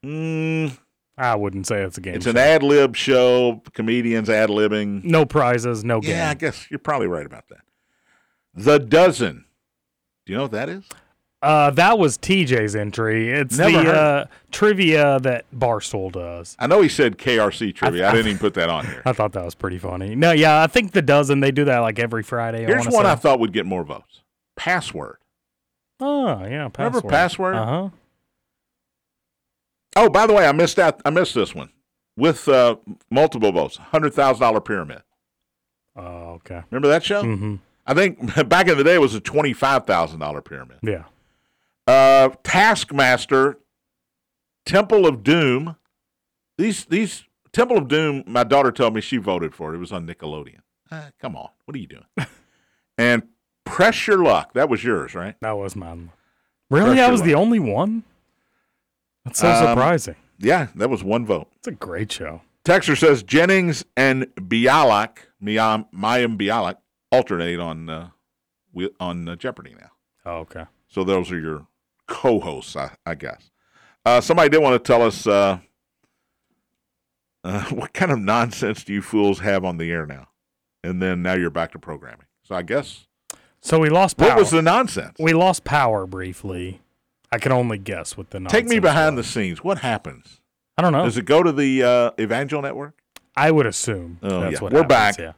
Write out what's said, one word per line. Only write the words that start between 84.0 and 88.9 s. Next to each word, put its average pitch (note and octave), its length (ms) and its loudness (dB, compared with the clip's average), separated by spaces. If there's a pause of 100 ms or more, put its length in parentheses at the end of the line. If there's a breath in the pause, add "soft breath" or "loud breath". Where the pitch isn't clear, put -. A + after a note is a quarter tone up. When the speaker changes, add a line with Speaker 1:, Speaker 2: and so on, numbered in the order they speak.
Speaker 2:
power. G3 140 4
Speaker 1:
What A#3 80 4
was F3+ 140 4
the E3 100 4
nonsense? G3+ 560 0
Speaker 2:
We D#3+ 160 0
lost F3 300 2
power A#2 420 0
briefly. F#2 760 -12 (500)
I A#2+ 60 -4
can C3 160 -2
only A#2+ 240 -2
guess F#2+ 400 -12
what F#2 140 -18
the F#2+ 100 -12
nonsense F#2 220 -2
Speaker 1:
Take A#3 80 -6
me A#3 80 2
behind D#3 380 2